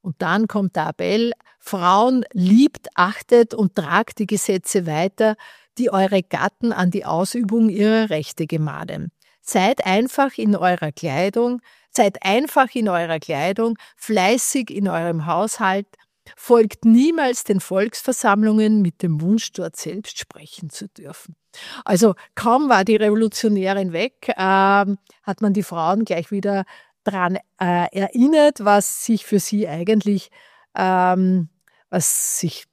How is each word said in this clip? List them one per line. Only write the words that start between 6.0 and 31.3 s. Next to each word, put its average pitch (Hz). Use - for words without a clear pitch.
Gatten 208
an 180
die 196
Ausübung 214
ihrer 214
Rechte 156
gemahnen. 156
Seid -
einfach 247
in 208
eurer 175
Kleidung, 196
seid 202
einfach 262
in 220
eurer 165
Kleidung, 190
fleißig 220
in 196
eurem 165
Haushalt, 196
folgt 226
niemals 254
den 294
Volksversammlungen 214
mit 170
dem 160
Wunsch, 202
dort 175
selbst 185
sprechen -
zu -
dürfen. -
Also 202
kaum 254
war 202
die 220
Revolutionärin 208
weg, 190
ähm, 196
hat -
man 208
die 208
Frauen 170
gleich 170
wieder 196
dran, 185
äh, 175
erinnert, 269
was 208
sich 226
für 202
sie 208
eigentlich, 185
ähm, 185